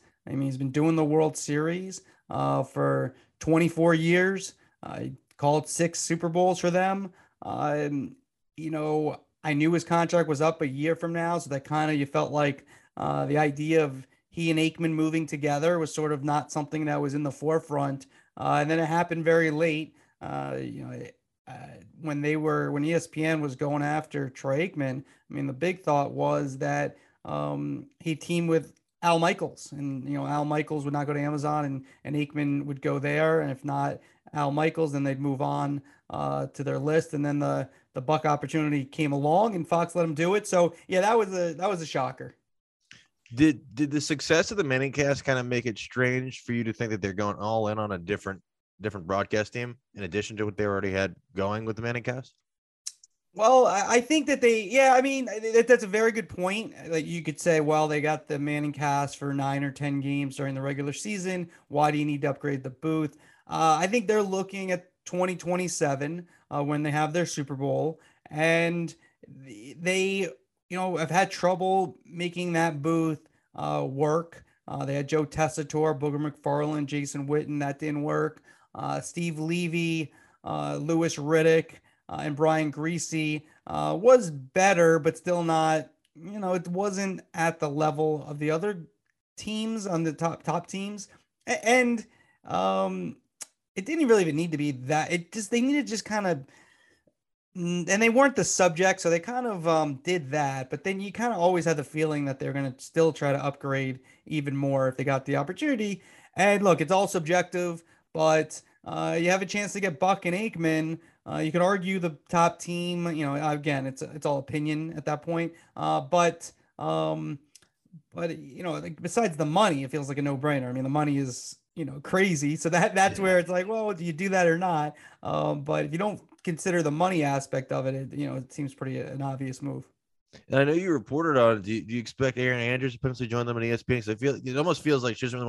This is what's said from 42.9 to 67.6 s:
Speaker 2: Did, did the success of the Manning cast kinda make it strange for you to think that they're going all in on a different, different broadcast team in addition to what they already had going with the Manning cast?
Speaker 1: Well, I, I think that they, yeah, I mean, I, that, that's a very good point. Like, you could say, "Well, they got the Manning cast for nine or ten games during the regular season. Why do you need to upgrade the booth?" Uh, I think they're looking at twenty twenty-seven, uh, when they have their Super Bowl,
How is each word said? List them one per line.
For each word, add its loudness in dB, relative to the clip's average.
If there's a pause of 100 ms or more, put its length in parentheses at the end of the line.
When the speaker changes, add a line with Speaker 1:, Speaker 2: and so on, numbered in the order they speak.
Speaker 2:
Did, 4
did -2
the -2
success 2
of -8
the 0
Manning 0
cast 0
kinda 0
make -2
it -4
strange -2
for -4
you 0
to -2
think -4
that -4
they're 0
going -2
all 0
in -2
on -2
a -4
different, -4 (400)
different -6
broadcast 0
team -8 (180)
in -10
addition -4
to 0
what -6
they 0
already 0
had 0 (220)
going -2
with -6
the -8
Manning -4
cast? -8 (1000)
Speaker 1:
Well, 8
I, 4
I 6
think 2
that 2
they, 6
yeah, 6
I 6
mean, 0
I, -8
that, 4
that's 8
a -4
very 2
good -4
point. -4 (160)
Like, -2
you -6
could -6
say, 4
"Well, 4
they 0
got 0
the -4
Manning -2
cast -2
for -4
nine 0
or -4
ten -4
games -4
during -4
the -6
regular -4
season. -6 (180)
Why 2
do 0
you 0
need -2
to 2
upgrade -4
the -10
booth?" -4 (280)
Uh, 4
I 0
think 0
they're 4
looking -4
at -4 (140)
twenty -2
twenty-seven, -2 (240)
uh, -2
when 0
they -2
have 0
their 0
Super -6
Bowl, -2 (300)